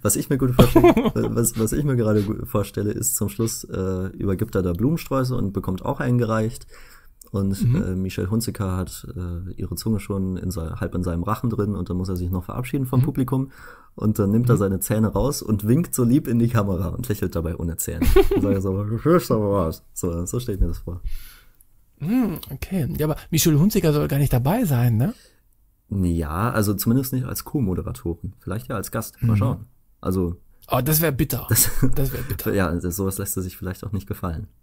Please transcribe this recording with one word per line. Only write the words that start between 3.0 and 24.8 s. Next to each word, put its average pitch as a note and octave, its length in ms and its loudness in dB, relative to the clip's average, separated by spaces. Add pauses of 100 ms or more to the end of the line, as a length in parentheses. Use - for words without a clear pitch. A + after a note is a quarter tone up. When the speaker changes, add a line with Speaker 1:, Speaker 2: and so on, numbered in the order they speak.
Speaker 1:
zum G2+ 140 -2
Schluss, - 340 -4
äh, F#2+ 440 -4 (100)
übergibt F#2+ 380 -2
er G2 60 2
da F2+ 120 0
Blumensträuße B2+ 640 0
und G2 180 -2
bekommt - 300 -4
auch - 160 -4
eingereicht. A#2 680 0 (640)
Und, G2 320 0
Speaker 2:
Mhm. A#2+ 180 2
Speaker 1:
äh, F#2 140 -4
Michelle F#2+ 340 -4
Hunziker G2 460 -2
hat, - 400 -6
äh, F2+ 380 -8
ihre F2+ 220 -6
Zunge G#2+ 260 -2
schon F#2+ 340 -4
in F2+ 160 -4
se-, E2 300 -6
halb F2 140 -4
in F2+ 80 -2
seinem E2+ 200 -2
Rachen G#2+ 260 -2
drin G#2 260 0
und F2+ 140 -6
dann F2+ 80 -2
muss F#2 120 -2
er F2+ 80 -2
sich F2+ 120 -4
noch F2+ 140 -2
verabschieden C3 420 -4
vom B2+ 140 2
Speaker 2:
Mhm. C3+ 60 4
Speaker 1:
Publikum. C3+ 460 -2 (440)
Und G#2 240 0
dann G2 120 4
nimmt A#2+ 180 4
er A2+ 60 8
Speaker 2:
Mhm. F#2+ 40 2
Speaker 1:
seine G2 200 2
Zähne G#2+ 280 2
raus G#2 340 0
und G2+ 260 -2
winkt D#3 280 2
so B2+ 80 2
lieb C3+ 240 4
in A#2+ 120 2
die A#2 100 4
Kamera G2 400 0
und - 180 -6
lächelt G2 280 -4
dabei E2 200 -2
ohne E2 220 -4
Zähne. - 280 -2 (140)
Speaker 2:
<laughs> - 160 6
Speaker 1:
Und - 60 2
sage - 200 2
so, G2 240 -2 (120)
„Tschüss, D#3+ 340 2
aber G2+ 360 2
was?“ - 160 -6 (100)
So, F2 320 -4
so A#2+ 140 -4
stelle A2+ 160 -4
ich F#2 60 0
mir F2+ 60 4
das E2 120 -4
vor. F2 220 -10 (1000)
Speaker 2:
Hm, G3+ 400 0 (100)
okay. D3 380 -4 (100)
Ja, D3 100 0
aber D#3 80 0 (140)
Michelle D#3 300 4
Hunziker E3+ 340 4
soll D3 140 2
gar C#3 100 0
nicht C#3+ 160 4
dabei C#3+ 320 2
sein, A#2+ 320 2